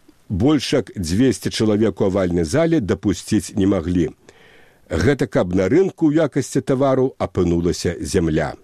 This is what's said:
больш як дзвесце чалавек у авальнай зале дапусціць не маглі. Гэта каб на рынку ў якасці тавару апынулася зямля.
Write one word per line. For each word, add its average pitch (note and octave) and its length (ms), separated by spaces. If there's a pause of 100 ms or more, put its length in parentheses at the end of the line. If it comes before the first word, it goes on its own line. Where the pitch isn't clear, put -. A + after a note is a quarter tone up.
(300)
больш B2+ 440
як C3 240
дзвесце G2+ 560
чалавек G#2+ 480
у G2+ 80
авальнай F2+ 340
зале D#3 380
дапусціць G#2 720
не G2 140
маглі. F2+ 400 (800)
Гэта A#2+ 420
каб F#2 240
на F#2+ 160
рынку E3+ 400
ў D#3 160
якасці C3+ 340
тавару C3 560
апынулася F2 840
зямля. D#2+ 520 (100)